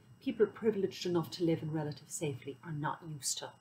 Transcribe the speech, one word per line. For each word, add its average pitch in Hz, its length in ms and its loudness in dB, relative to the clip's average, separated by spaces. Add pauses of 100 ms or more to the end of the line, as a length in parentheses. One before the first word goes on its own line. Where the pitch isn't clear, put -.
(240)
people 226 220 4
privileged 202 600 2
enough 170 240 2
to 180 120 -2
live 160 200 4
in 151 80 -4
relative 147 400 -4
safety 139 520 -4
are 170 80 -8
not 151 280 -2 (120)
used - 280 -4
to. 131 100 -6 (120)